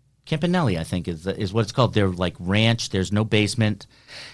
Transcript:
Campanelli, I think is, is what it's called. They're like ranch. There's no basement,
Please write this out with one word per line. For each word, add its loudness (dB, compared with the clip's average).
Campanelli, 0
I -4
think -4
is, -6
is -2
what 2
it's -4
called. 2
They're 4
like -2
ranch. 2
There's -2
no 2
basement, 0